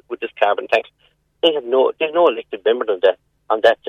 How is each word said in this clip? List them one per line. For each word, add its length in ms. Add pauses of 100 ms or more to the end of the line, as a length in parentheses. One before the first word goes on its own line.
with 120
this 180
carbon 300
tax. 220 (520)
They 120
have 100
no, 340
there's 140
no 160
elected 380
member 240
on 120
that, 160 (300)
on 140
that, 160 (100)